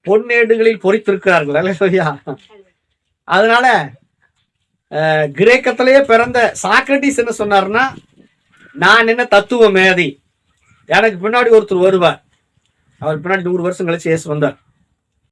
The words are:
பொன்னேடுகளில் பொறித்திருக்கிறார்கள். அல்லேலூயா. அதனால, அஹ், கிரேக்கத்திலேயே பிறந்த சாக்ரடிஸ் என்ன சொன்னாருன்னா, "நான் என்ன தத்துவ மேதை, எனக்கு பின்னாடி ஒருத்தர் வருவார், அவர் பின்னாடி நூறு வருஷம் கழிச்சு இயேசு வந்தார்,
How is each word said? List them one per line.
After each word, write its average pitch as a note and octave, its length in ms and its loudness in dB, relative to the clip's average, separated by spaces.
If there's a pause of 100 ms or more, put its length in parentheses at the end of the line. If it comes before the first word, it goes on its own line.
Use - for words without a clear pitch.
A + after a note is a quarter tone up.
பொன்னேடுகளில் A3+ 800 0
பொறித்திருக்கிறார்கள். F#3 720 0
அல்லேலூயா. E3+ 840 -2 (880)
அதனால, A3 680 0 (1000)
அஹ், D#3 400 -2
கிரேக்கத்திலேயே B3+ 720 2
பிறந்த A#3+ 520 0 (100)
சாக்ரடிஸ் A#3+ 640 -2
என்ன A3+ 120 -6
சொன்னாருன்னா, G#3 440 0 (920)
"நான் A3+ 340 2
என்ன A#3+ 180 0
தத்துவ G#3+ 460 2
மேதை, F#3 500 0 (680)
எனக்கு G3 420 0
பின்னாடி A#3 260 2
ஒருத்தர் G#3 260 2
வருவார், F3+ 440 0 (760)
அவர் D3+ 220 -6
பின்னாடி F#3 220 -4
நூறு F3+ 200 -4
வருஷம் F3+ 260 -6
கழிச்சு E3+ 180 -6
இயேசு D#3+ 220 -4
வந்தார், D3+ 300 -4 (720)